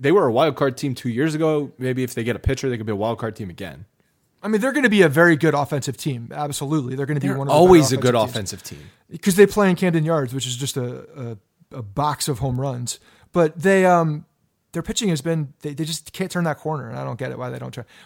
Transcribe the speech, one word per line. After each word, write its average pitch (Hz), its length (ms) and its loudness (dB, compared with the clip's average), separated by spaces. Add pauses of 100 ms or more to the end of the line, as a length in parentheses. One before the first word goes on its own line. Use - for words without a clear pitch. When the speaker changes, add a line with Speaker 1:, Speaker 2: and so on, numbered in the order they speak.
Speaker 1:
they 139 100 2
were 175 160 4
a 120 60 2
wild 139 240 2
card 135 200 0
team 135 200 -4
two - 120 -6
years 143 280 -2
ago. 156 420 0
Maybe 127 240 -2
if 123 120 -6
they 117 100 -4
get 117 100 -2
a 98 60 -10
pitcher, 135 280 -2
they 123 80 -4
could 107 100 -8
be 110 60 -4
a 101 40 -4
wild 110 220 -2
card 110 180 -8
team 101 140 -10
again. 82 360 -16 (560)
Speaker 2:
I 196 60 -8
mean, 214 120 2
they're 262 120 0
gonna 262 180 0
be 202 120 4
a 165 60 6
very 165 280 4
good 151 180 0
offensive 139 420 -4
team. 120 380 -8
Absolutely. 143 640 -4
They're 139 100 -4
gonna 147 140 -2
be 139 80 -2
Speaker 1:
They're 135 100 -2
Speaker 2:
one 139 80 -4
of 135 60 0
the 147 40 6
Speaker 1:
always 165 340 8
Speaker 2:
better 127 100 0
Speaker 1:
a - 20 -8
good 123 140 4
Speaker 2:
offensive 104 480 -4
teams. 73 180 -16
Speaker 1:
offensive - 280 -20
team. 165 120 -14
Speaker 2:
'Cause 185 140 2
they 202 100 10
play 202 240 2
in 175 60 2
Camden 165 280 0
Yards, 147 300 0
which 127 140 -6
is 123 80 -8
just 131 200 -6
a, 123 640 -10 (340)
a, - 60 -14
a 123 40 -10
box 143 440 -4
of 131 140 -4
home 131 200 -2
runs. 123 380 -6 (360)
But 165 280 2
they, 190 240 6
um, 165 400 2 (460)
their 170 100 -6
pitching 226 260 -2
has 151 140 0
been, 156 400 -2
they, 147 100 -8
they 151 140 -6
just - 260 -10
can't 190 180 -8
turn 175 140 -2
that 156 140 -2
corner, 139 320 -6
and 131 80 -10
I 135 60 -8
don't 127 140 -8
get 131 140 -8
it 123 60 -12
why 123 100 -8
they 127 100 -10
don't 127 120 -12
try. 120 140 -14 (220)